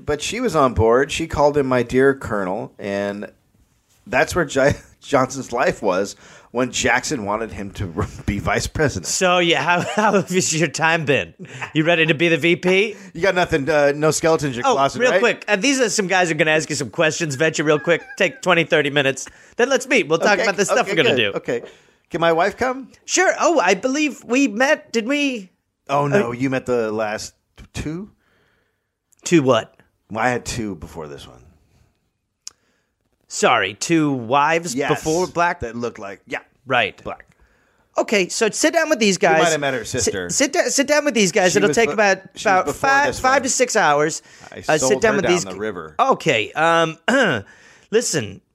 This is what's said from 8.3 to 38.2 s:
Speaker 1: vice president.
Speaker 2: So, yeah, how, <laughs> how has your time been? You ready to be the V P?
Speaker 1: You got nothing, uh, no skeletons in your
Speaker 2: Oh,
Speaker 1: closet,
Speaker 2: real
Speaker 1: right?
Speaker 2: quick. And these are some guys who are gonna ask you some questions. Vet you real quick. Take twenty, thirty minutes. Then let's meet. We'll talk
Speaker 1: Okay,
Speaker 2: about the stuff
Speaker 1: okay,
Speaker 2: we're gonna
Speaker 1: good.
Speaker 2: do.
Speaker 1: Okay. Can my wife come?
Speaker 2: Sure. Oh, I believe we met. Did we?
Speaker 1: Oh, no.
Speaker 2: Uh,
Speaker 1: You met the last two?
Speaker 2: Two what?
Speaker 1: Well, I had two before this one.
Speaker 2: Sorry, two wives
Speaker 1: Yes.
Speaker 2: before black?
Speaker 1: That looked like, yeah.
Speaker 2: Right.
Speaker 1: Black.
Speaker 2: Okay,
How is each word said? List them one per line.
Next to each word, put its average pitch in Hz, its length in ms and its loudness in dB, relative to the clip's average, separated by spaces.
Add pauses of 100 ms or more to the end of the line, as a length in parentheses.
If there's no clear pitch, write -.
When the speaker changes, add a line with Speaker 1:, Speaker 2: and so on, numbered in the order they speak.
Speaker 1:
vice 98 280 -2
president. 123 400 -2
Speaker 2:
So, 180 320 0
yeah, 165 240 2
how, 175 180 0
<laughs> - 140 -6
how 214 260 2
has 180 380 -2
your 170 80 2
time 160 380 0
been? 107 280 0 (400)
You 151 120 2
ready 165 220 4
to 165 60 2
be 160 140 2
the 165 100 4
V 170 200 2
P? 190 380 0 (180)
Speaker 1:
You 170 80 -10
got 180 140 2
nothing, 160 340 0
uh, 147 260 4
no 151 160 2
skeletons 151 460 0
in 120 60 -4
your 277 60 2
Speaker 2:
Oh, 247 60 2
Speaker 1:
closet, 139 240 0
Speaker 2:
real 247 120 2
Speaker 1:
right? 190 100 2
Speaker 2:
quick. 220 260 0
And 208 140 0
these 262 180 2
are 233 100 2
some 185 180 -2
guys 180 200 2
who 160 80 -2
are - 20 0
gonna 156 140 2
ask 156 180 0
you 151 60 -4
some 123 140 -6
questions. 156 460 -2
Vet 160 220 0
you 165 60 -2
real 151 160 2
quick. 160 220 0 (160)
Take - 240 -2
twenty, 170 240 2
thirty 147 240 2
minutes. 135 380 -2 (280)
Then 247 140 0
let's 262 180 0
meet. 214 220 0
We'll 165 100 2
talk 208 140 2
Speaker 1:
Okay, 214 100 0
Speaker 2:
about 202 140 0
the 196 80 0
stuff 196 160 2
Speaker 1:
okay, 196 100 -6
Speaker 2:
we're 165 120 2
gonna 135 120 2
Speaker 1:
good. 107 160 0
Speaker 2:
do. - 60 -8
Speaker 1:
Okay. 120 260 -4 (460)
Can 170 100 -6
my 165 140 4
wife 185 240 0
come? 254 340 -4 (140)
Speaker 2:
Sure. 349 340 2
Oh, 302 220 2
I 185 120 2
believe 262 520 -2
we 262 240 2
met. 269 420 0
Did 226 160 -2
we? 269 420 -2 (380)
Speaker 1:
Oh, 143 200 0
no. 127 220 2
Speaker 2:
Uh, - 40 -4
Speaker 1:
You 127 160 -2
met 127 160 -2
the 117 260 0
last 107 420 -4 (380)
two? 170 400 -10 (1120)
Speaker 2:
Two 165 200 4
what? 120 340 0 (320)
Speaker 1:
Well, 107 160 -6
I - 40 2
had 120 160 -4
two 107 300 -8
before 80 320 -14
this 69 180 -18
one. 60 200 -20 (1800)
Speaker 2:
Sorry, 110 460 0
two 156 360 0
wives 143 640 0
Speaker 1:
Yes. 135 140 -2
Speaker 2:
before 160 380 0
black? 170 340 -2
Speaker 1:
That 117 160 -10
looked 117 220 -8
like, 98 280 -14
yeah. 127 120 -10 (260)
Speaker 2:
Right. 120 380 0
Speaker 1:
Black. - 240 -14 (720)
Speaker 2:
Okay, 202 300 0